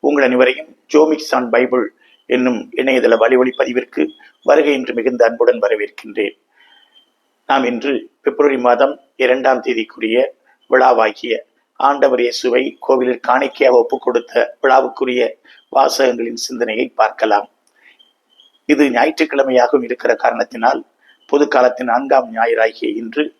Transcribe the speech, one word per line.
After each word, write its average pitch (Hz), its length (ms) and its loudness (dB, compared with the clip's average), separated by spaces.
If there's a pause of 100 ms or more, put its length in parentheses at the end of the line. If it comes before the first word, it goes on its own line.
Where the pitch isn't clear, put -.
உங்கள் 143 240 0
அனைவரையும் 127 440 0 (200)
ஜோமிக்ஸ் 156 460 2
on 123 160 -4
பைபிள் 120 340 0 (420)
என்னும் 127 500 -2
இணையதள 127 400 2
வழிவழி 127 400 4
பதிவிற்கு 127 460 -4 (400)
வருகை 147 300 4
என்று 127 220 -4
மிகுந்த 117 300 0
அன்புடன் 117 340 2
வரவேற்கின்றேன். 104 760 -4 (1080)
நாம் 135 180 0
இன்று 120 460 -4 (100)
பிப்ரவரி 139 380 0
மாதம் 123 420 2 (160)
இரண்டாம் 127 460 0
தேதிக்குரிய 113 640 -2 (460)
விழாவாகிய 120 680 2 (440)
ஆண்டவர் 135 400 0
இயேசுவை 123 600 -2
கோவிலில் 127 480 0
காணிக்கையாக 131 500 2
ஒப்புக் 120 240 -2
கொடுத்த 117 600 -2
விழாவுக்குரிய 127 680 0 (460)
வாசகங்களின் 120 720 0
சிந்தனையை 117 420 -4
பார்க்கலாம். 107 600 -2 (1160)
இது 143 240 2
ஞாயிற்றுக்கிழமையாகவும் 135 920 0
இருக்கிற 117 320 -2
காரணத்தினால் 117 680 -2 (440)
பொது 143 220 2
காலத்தின் 127 440 0
நான்காம் 131 420 0
ஞாயிறாகிய 113 640 -2
இன்று 117 280 -6 (160)